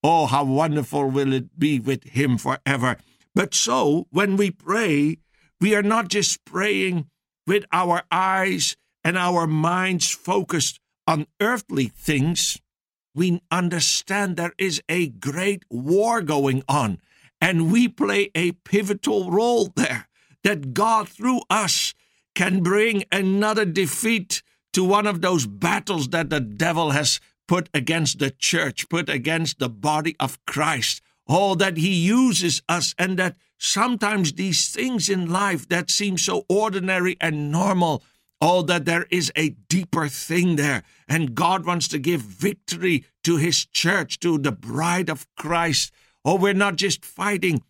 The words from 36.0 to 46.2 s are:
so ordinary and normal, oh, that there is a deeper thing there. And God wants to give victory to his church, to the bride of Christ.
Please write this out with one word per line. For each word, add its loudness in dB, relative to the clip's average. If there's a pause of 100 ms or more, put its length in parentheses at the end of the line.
so -2
ordinary 0
and -2
normal, 2 (380)
oh, 4
that 0
there 0
is 0
a 0 (140)
deeper -2
thing 0
there. -2 (240)
And -2
God 0
wants -2
to -4
give 0
victory -2 (180)
to 4
his 0
church, -2
to 0
the 0
bride -2
of -8 (100)
Christ. -2 (320)